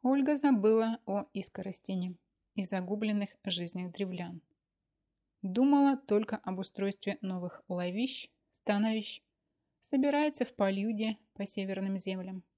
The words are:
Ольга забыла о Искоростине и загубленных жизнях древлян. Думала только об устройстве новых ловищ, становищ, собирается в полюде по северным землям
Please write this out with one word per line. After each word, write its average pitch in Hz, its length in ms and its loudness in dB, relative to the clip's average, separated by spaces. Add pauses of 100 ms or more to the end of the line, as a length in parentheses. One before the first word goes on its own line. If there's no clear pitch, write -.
Ольга 277 360 4
забыла 226 680 4
о 202 280 -2
Искоростине 185 800 -6 (380)
и 202 100 -4
загубленных 202 680 -2 (140)
жизнях 180 480 -6
древлян. 175 500 -6 (1000)
Думала 269 560 6
только 214 400 0
об 185 220 -6
устройстве 196 640 -4
новых 180 460 -6
ловищ, 185 640 -4 (220)
становищ, 214 680 -2 (580)
собирается 285 680 2
в - 100 -16
полюде 208 640 0 (160)
по 202 120 -6
северным 196 520 -4
землям 185 460 -6 (140)